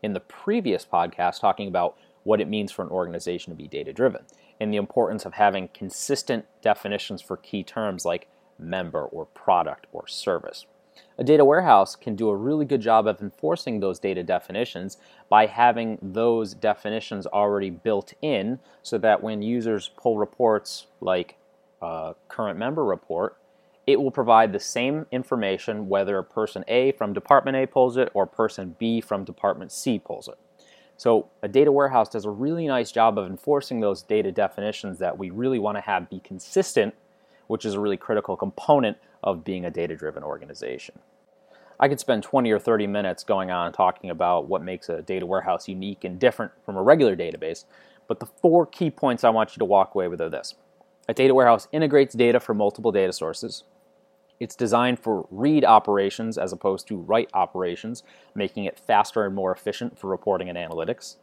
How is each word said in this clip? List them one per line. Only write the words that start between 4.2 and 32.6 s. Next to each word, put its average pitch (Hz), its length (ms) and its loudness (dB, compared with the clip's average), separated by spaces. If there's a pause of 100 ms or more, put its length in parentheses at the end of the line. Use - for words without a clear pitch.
and 107 120 -2
the 104 60 0
importance 104 480 -2
of 95 80 -12
having 98 360 2
consistent - 760 -6 (160)
definitions 101 640 -4
for 92 140 -8
key - 260 -8
terms 101 420 -6
like 87 220 -4 (320)
member 85 440 -6
or 78 220 -10
product - 640 -2
or - 160 -14
service. - 600 -6 (500)
A 127 60 -4
data 147 220 8
warehouse 139 500 6
can 110 200 -8
do 110 140 0
a 104 60 2
really 143 300 -2
good 131 160 -2
job 110 260 4
of 101 140 -2
enforcing 127 580 -4
those 95 180 -2
data 90 260 -4
definitions 92 760 -6 (320)
by 107 160 8
having 117 560 2
those 110 520 0
definitions 104 720 -4
already 101 440 0
built 98 520 -4
in 127 380 -2 (240)
so - 140 -6
that 104 260 4
when 107 180 -6
users 113 560 -2
pull 113 200 0
reports 107 680 -2 (120)
like 92 380 -2 (440)
a 82 340 -10 (120)
current 101 320 -6
member 143 240 -4
report, 92 540 -4 (500)
it 135 140 6
will 135 100 0
provide 113 400 6
the 101 80 -4
same 139 520 -4
information 107 760 -4
whether 98 340 0
person 104 460 -6
A 127 240 2
from 107 220 -4
department 135 440 0
A 135 80 0
pulls 127 320 2
it 131 160 0
or 98 120 2
person 92 520 -4
B 113 220 -2
from 98 240 -6
department 92 480 -4
C 113 260 -4
pulls - 300 -12
it. - 100 -20 (600)
So - 320 2 (120)
a 104 60 -6
data 139 240 6
warehouse 135 380 4
does 104 160 -6
a 104 60 -4
really 151 360 -4